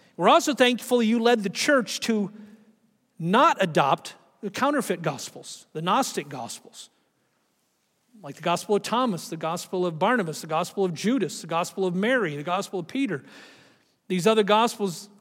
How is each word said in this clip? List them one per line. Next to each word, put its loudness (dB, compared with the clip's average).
We're 4
also 6
thankful 2
you 4
led 4
the -2
church 0
to 0
not 4
adopt 0
the -8
counterfeit 0
gospels, -10
the -8
Gnostic -2
gospels, -14
like -14
the -16
Gospel 0
of 0
Thomas, -2
the -8
Gospel -4
of -6
Barnabas, 0
the -14
Gospel -2
of -2
Judas, -2
the -16
Gospel -2
of -2
Mary, 0
the -8
Gospel -4
of -10
Peter. -4
These 0
other 4
gospels, 0